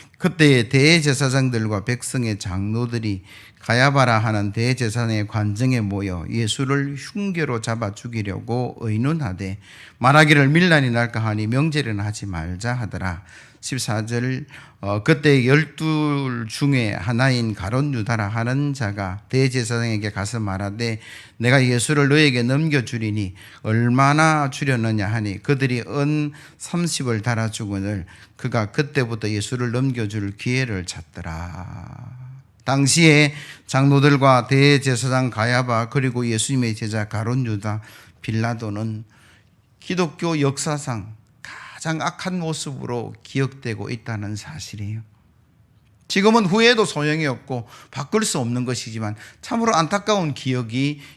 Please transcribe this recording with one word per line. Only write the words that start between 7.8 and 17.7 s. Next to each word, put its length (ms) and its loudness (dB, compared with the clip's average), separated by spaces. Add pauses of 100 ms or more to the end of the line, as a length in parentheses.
죽이려고 880 -6
의논하되 800 -4 (400)
말하기를, 500 8
'밀란이 420 4
날까 340 0
하니 220 -2
명제를 540 0
하지 260 -6
말자.' 480 -4
하더라." 480 -6 (380)
십사 460 -4
절, 400 -4 (340)
어, 220 -2
"그때 420 4
열둘 1040 0
중에 440 0
하나인 640 0
가룟 380 -2